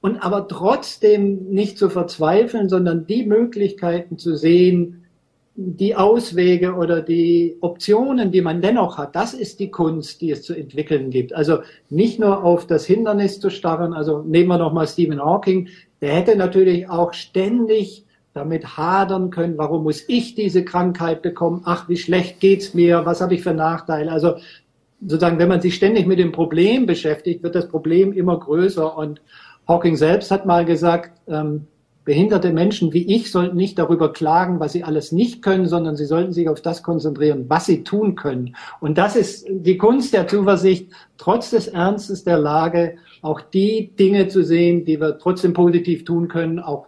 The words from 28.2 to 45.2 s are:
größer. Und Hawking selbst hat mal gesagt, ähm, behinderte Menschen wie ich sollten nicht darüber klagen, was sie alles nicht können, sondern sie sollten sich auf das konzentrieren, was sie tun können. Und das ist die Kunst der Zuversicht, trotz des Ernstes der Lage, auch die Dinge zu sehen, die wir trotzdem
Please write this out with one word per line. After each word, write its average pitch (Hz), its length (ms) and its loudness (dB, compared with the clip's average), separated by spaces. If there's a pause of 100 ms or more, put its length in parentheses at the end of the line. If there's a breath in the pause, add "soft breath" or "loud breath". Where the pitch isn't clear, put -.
größer. 160 580 -2
Und 151 240 -8 (460 loud breath)
Hawking 170 280 2
selbst 165 360 2
hat 196 140 -2
mal 175 200 2
gesagt, 170 460 0 (160)
ähm, 151 400 -6 (360)
behinderte 180 500 2
Menschen 170 400 0
wie 180 220 0
ich 233 160 -2
sollten 180 260 0
nicht 190 200 -2
darüber 165 360 0
klagen, 170 480 0
was 151 100 -4
sie 175 140 -4
alles 156 260 -4
nicht 226 300 -2
können, 190 260 2
sondern 160 300 -2
sie 147 80 -4
sollten 170 260 -2
sich 170 160 -2
auf 156 140 -4
das 165 200 -6
konzentrieren, 147 680 -2
was 160 160 0
sie 165 180 0
tun 208 320 -2
können. 127 400 -8 (240 loud breath)
Und 151 180 -2
das 202 200 2
ist - 320 -2
die 185 280 0
Kunst 233 360 2
der 185 120 2
Zuversicht, 190 640 2 (280 loud breath)
trotz 233 340 -2
des 226 160 0
Ernstes 190 560 -4
der 170 160 2
Lage, 165 560 0 (260 loud breath)
auch 156 200 -4
die 202 580 -2
Dinge 190 300 4
zu 190 140 2
sehen, 170 420 2
die 156 160 0
wir 156 180 -2
trotzdem 180 320 0